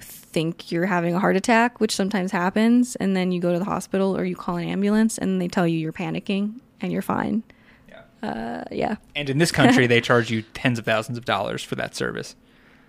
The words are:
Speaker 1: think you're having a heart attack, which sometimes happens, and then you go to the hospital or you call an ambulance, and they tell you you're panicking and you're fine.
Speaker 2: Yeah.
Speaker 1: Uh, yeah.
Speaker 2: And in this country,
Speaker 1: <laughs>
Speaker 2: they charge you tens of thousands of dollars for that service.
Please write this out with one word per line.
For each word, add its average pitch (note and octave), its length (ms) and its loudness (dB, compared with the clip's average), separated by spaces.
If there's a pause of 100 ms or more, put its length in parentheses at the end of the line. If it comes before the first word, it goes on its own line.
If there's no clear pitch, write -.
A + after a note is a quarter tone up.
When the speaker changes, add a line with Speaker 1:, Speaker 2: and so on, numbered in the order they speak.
Speaker 1:
think - 720 -6
you're E3+ 160 0
having F3 280 0
a F3+ 40 0
heart F3+ 160 2
attack, A#3 460 2
which A3 160 0
sometimes F#3+ 340 -2
happens, A3 680 2
and F#3+ 200 0
then F3+ 160 0
you F3+ 80 -2
go F3 120 0
to F3 60 0
the F#3 60 -2
hospital F#3+ 520 -2
or F#3 80 -2
you F3+ 120 -4
call F3 200 -6
an E3+ 120 -4
ambulance, G#3 500 2
and F#3 220 0
they F3+ 80 -2
tell F3+ 180 2
you E3 120 2
you're D#3+ 140 -4
panicking G3 680 -6 (200)
and F3+ 120 -4
you're F#3 100 -2
fine. G#3 400 -2 (460)
Speaker 2:
Yeah. - 400 -14
Speaker 1:
Uh, A3+ 420 -8
yeah. - 260 -2 (200)
Speaker 2:
And C#3+ 120 -4
in C3+ 100 0
this E3 120 4
country, C3 360 6
Speaker 1:
<laughs> - 20 0
Speaker 2:
they A#2 120 6
charge A#2+ 300 2
you A2+ 120 -2 (120)
tens A#2+ 240 -2
of G#2+ 60 -8
thousands A2+ 340 -2
of A#2+ 60 -12
dollars - 400 -2
for - 100 -8
that - 220 -6
service. A1+ 400 -6 (520)